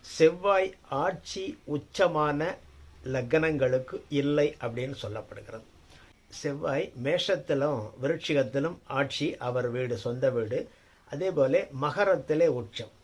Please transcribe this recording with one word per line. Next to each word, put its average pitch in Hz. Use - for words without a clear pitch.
செவ்வாய் 190
ஆட்சி 180
உச்சமான 151
லக்னங்களுக்கு 131
இல்லை 143
அப்படின்னு 123
சொல்லப்படுகிறது. 110
செவ்வாய் 147
மேஷத்திலும் 147
விருச்சிகத்திலும் 143
ஆட்சி, 139
அவர் 123
வீடு, 123
சொந்த 127
வீடு. 120
அதே 175
போல 143
மகரத்திலே 165
உச்சம். 117